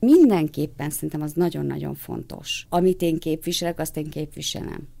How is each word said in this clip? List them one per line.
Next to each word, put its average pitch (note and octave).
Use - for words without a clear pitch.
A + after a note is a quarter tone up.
Mindenképpen F#3+
szerintem D3+
az D3+
nagyon-nagyon D3
fontos. -
Amit F#3
én E3
képviselek, E3+
azt -
én D#3
képviselem. -